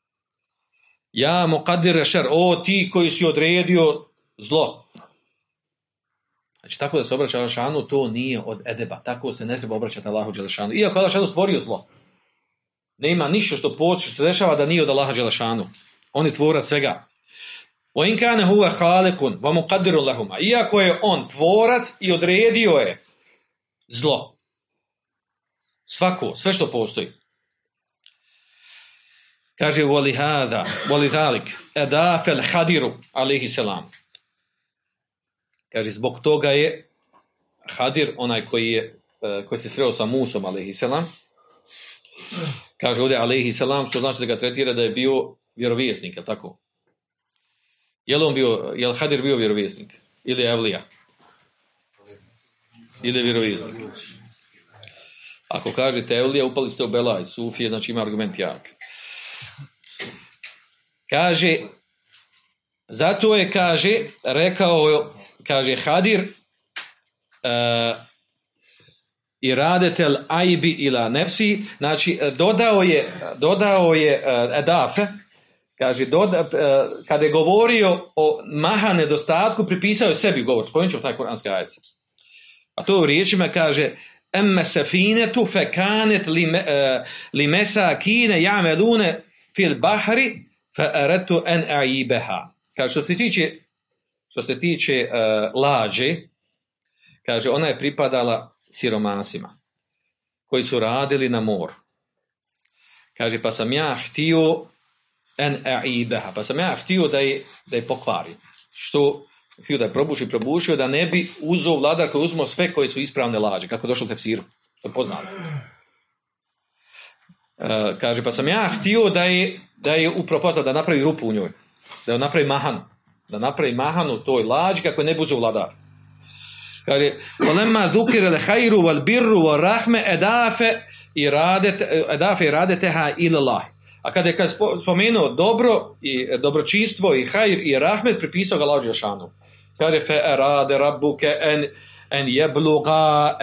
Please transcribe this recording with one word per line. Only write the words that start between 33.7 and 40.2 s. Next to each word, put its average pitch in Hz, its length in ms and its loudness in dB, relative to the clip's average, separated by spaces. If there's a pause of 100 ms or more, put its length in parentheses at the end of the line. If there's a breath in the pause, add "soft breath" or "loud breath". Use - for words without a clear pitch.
Kaže, 110 180 -4
zbog 120 340 -6
toga 147 280 2
je 147 360 0 (840)
Hadir, 135 480 -2
onaj 120 280 -4
koji 113 260 -2
je, 110 220 -2 (280)
e, 101 240 -6
koji - 140 -8
se 107 100 -12
sreo 127 220 -2
sa - 140 -4
Musom, 120 400 -4